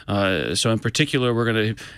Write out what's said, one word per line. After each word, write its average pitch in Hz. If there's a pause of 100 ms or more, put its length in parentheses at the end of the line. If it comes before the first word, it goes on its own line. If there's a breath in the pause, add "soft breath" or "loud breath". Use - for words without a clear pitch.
uh, 95
so 117
in 110
particular, 127
we're 117
gonna 110 (240 loud breath)